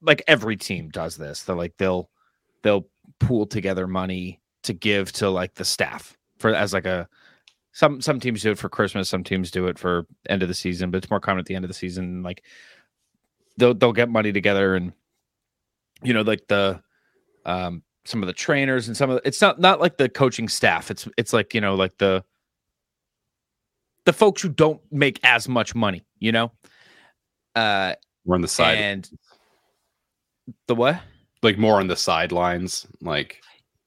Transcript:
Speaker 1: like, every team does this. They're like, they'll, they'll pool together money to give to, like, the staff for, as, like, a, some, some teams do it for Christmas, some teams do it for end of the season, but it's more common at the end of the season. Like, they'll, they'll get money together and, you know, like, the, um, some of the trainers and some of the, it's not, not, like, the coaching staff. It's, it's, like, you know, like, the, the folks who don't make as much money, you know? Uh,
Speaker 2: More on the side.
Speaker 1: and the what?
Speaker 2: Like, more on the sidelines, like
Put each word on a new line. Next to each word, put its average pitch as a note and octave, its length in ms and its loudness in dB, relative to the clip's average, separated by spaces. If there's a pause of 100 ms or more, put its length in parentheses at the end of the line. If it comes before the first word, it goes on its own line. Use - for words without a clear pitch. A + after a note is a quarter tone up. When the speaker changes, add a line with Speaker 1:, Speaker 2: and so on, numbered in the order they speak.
Speaker 1:
like, D#3 260 0
every A2+ 280 2
team E2+ 340 -8
does E2 280 -10
this. D2+ 260 -14
They're F#2 120 -6
like, E2+ 220 -6
they'll, F#2 320 -2 (540)
they'll G2+ 240 2 (320)
pool A2+ 260 2
together F#2+ 400 -4
money F#2 560 -6 (220)
to A2 100 -6
give G2 400 -2
to, G#2 160 0
like, F#2 260 -4
the F#2 100 -8
staff - 520 -6 (220)
for, A2 160 2
as, F#2 180 0
like, F#2 120 -2
a, F2+ 220 -4 (640)
some, D3 280 2
some C#3 180 -2
teams A#2 220 -4
do G#2+ 100 0
it G2 60 -2
for - 120 -8
Christmas, G2+ 400 -2
some F#2 140 -4
teams F#2 280 -4
do F#2 160 -2
it F2 100 -4
for F2 300 -2 (220)
end G2 120 -2
of F#2 60 0
the F2 80 -4
season, F2+ 340 -6
but F2+ 100 -2
it's F2+ 100 -8
more G#2 100 0
common F#2+ 200 -2
at F2+ 80 -6
the F#2+ 80 -6
end F#2 100 -6
of F2+ 40 -8
the F2+ 60 -12
season. F2+ 480 -8
Like, F2+ 200 -12 (1160)
they'll, B2 160 6
they'll A#2 200 4
get A#2+ 160 2
money A2 220 0
together G2 440 2
and, F2+ 180 -2 (1080)
you B2+ 120 0
know, A2 80 2
like, G#2+ 260 -2
the, G2 340 0 (640)
um, F2 380 -6 (220)
some A2+ 180 -6
of F#2 40 -4
the F2+ 60 -6
trainers C3+ 540 0
and A2+ 100 -8
some C#3 140 2
of B2+ 60 0
the, - 100 -4
it's - 140 -2
not, G3 180 4
not, F#3 200 6
like, E3 180 0
the C3 120 4
coaching A#2+ 400 0
staff. F2 400 0
It's, - 180 -10 (100)
it's, A#2 160 -2
like, A2 200 2
you A2+ 80 0
know, G2 140 2
like, F#2+ 240 0
the, F#2+ 240 2 (1800)
the E3+ 80 6
folks G3+ 280 4
who F#3+ 80 -2
don't D#3 320 2 (100)
make C#3 320 2
as A#2+ 240 6
much B2 280 0
money, G#2 300 -2 (140)
you A2 120 0
know? A#2 200 0 (1040)
Uh, G2+ 400 0 (300)
Speaker 2:
More F2+ 100 2
on F2+ 60 2
the E2 80 -2
side. E2+ 280 2
Speaker 1:
and G2+ 320 -4 (1600)
the A#2+ 80 2
what? C3+ 260 2 (400)
Speaker 2:
Like, G#2+ 160 4
more A2 220 6
on F#2+ 80 2
the F2 80 0
sidelines, F2 920 -2 (160)
like D2 400 -6 (440)